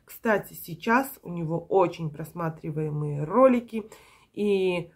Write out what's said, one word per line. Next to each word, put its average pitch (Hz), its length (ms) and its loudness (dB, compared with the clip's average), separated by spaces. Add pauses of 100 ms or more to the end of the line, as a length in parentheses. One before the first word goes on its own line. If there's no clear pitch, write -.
Кстати, - 500 -2
сейчас 233 680 -2
у - 80 -14
него 165 300 -4
очень 165 500 0
просматриваемые 151 1120 -6
ролики. 233 680 2 (440)
И 190 640 0